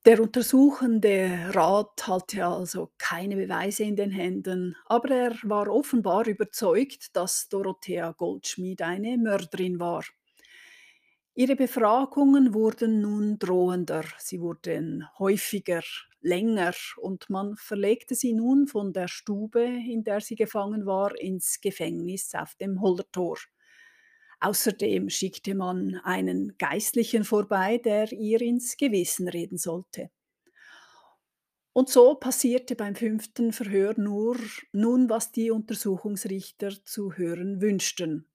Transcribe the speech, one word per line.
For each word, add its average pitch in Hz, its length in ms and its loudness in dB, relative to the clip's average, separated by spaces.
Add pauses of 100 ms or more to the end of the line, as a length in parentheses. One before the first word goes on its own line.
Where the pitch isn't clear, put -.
Der 226 120 10
untersuchende 220 1400 4
Rat 196 520 2
hatte 185 380 -2
also 175 540 -4
keine 196 380 -4
Beweise 190 480 -2
in 208 100 -2
den 202 160 0
Händen, 185 640 -4 (100)
aber 233 240 2
er 247 320 2
war 208 260 -2
offenbar 214 600 2
überzeugt, 214 880 0
dass - 340 -4
Dorothea 185 600 -4
Goldschmied 185 720 -6
eine 202 340 -4
Mörderin 185 600 0
war. 175 240 -4 (1300)
Ihre 262 220 2
Befragungen 262 1000 4
wurden 220 480 2
nun 208 380 -2
drohender, 180 640 0 (160)
sie 180 220 -10
wurden 165 680 -6 (100)
häufiger, 196 640 0 (400)
länger 180 540 0 (220)
und 185 340 -8
man 202 260 -4
verlegte 208 560 -2
sie 240 200 -2
nun 262 340 4
von 202 260 -4
der 185 140 -4
Stube, 214 560 -4
in 240 400 -4
der 214 180 -2
sie 220 140 -10
gefangen 208 500 -2
war, 196 340 0
ins - 420 -4
Gefängnis 175 760 -6
auf - 180 -8
dem 190 260 -6
Hollertor. 180 600 -2 (1000)
Außerdem 196 680 0
schickte 190 460 -6
man 185 480 -2
einen 185 540 -2
Geistlichen 214 680 0
vorbei, 208 540 2
der 220 340 2
ihr 220 300 0
ins 240 340 -2
Gewissen 190 540 0
reden 170 280 -6
sollte. - 540 -8 (1600)
Und 262 180 4
so 262 260 10
passierte 247 600 0
beim 202 200 -6
fünften 226 580 -2
Verhör 202 440 0
nur, 214 400 -2 (360)
nun, 233 360 4
was 220 220 -2
die 226 200 0
Untersuchungsrichter 202 1300 -4
zu 196 300 -8
hören 180 480 -4
wünschten. 175 720 -2